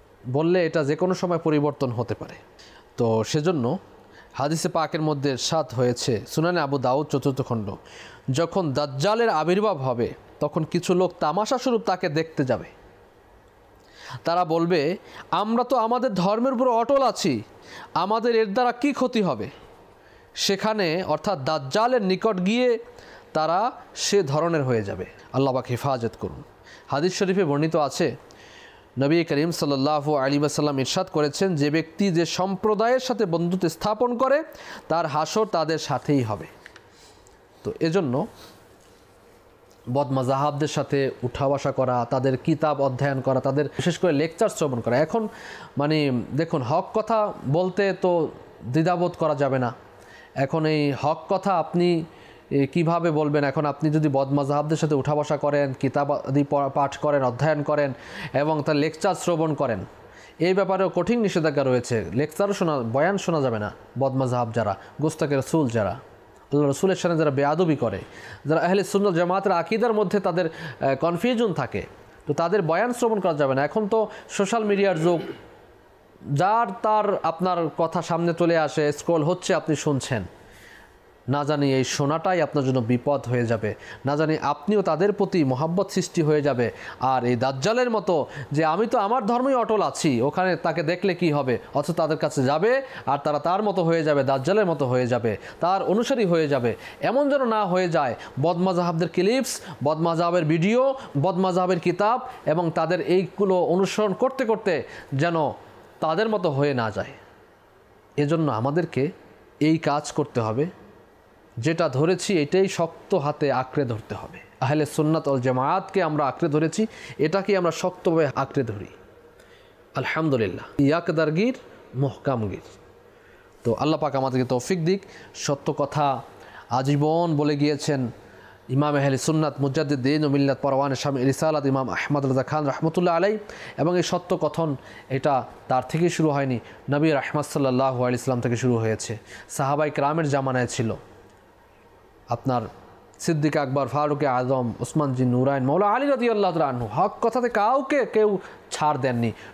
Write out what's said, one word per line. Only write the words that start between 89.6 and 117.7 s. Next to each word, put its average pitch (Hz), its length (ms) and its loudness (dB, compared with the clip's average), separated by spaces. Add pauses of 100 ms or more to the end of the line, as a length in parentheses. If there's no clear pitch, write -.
আছি, 139 400 0
ওখানে 180 340 2
তাকে 165 280 -2
দেখলে 175 320 0
কি 170 160 2
হবে?" 131 260 0 (160)
অথচ 143 180 -2
তাদের 160 260 0
কাছে 147 260 0
যাবে 180 380 2 (240)
আর 139 120 2
তারা 147 220 -2
তার 180 240 0
মতো 190 200 0
হয়ে 165 200 2
যাবে, 143 200 4
দাজ্জালের 139 420 2
মতো 147 220 0
হয়ে 127 200 2
যাবে, 117 300 0 (220)
তার 185 240 2
অনুসারী 226 420 2
হয়ে 165 220 2
যাবে। 123 280 0 (260)
এমন 262 280 2
যেন 269 160 2
না 220 200 2
হয়ে 180 240 0
যায়, 147 260 0 (260)
বদ 165 160 2
মাযহাবদের 175 520 0
ক্লিপস, 226 520 0 (220)
বদ 151 140 2
মাযহাবের 170 480 2
ভিডিও, 214 500 2 (260)
বদ 180 140 0
মাযহাবের 185 440 2
কিতাব 208 420 2 (240)
এবং 165 260 2
তাদের 165 300 0
এইগুলো 185 640 0
অনুসরণ 190 500 2
করতে 254 320 -2
করতে 208 380 0 (300)
যেন 156 380 0 (480)
তাদের 175 300 0
মতো 180 220 0
হয়ে 139 220 2
না 117 180 0
যায়। 98 200 -6 (1080)
এজন্য 147 340 0
আমাদেরকে 139 600 -2 (480)
এই 160 180 4
কাজ 147 340 -2
করতে - 280 -2
হবে। 113 260 0 (920)
যেটা 160 320 0
ধরেছি 160 520 2
এটাই 185 260 2
শক্ত - 480 -2
হাতে 147 360 0
আঁকড়ে 127 340 0
ধরতে 110 300 -6
হবে। - 240 -14 (200)
আহলে 147 260 0
সুন্নাত 151 420 0
ওয়াল 139 140 2
জামায়াতকে 139 640 0
আমরা 151 240 0
আঁকড়ে 156 220 -2
ধরেছি, 160 380 0 (300)
এটাকে 190 400 0
আমরা 175 140 2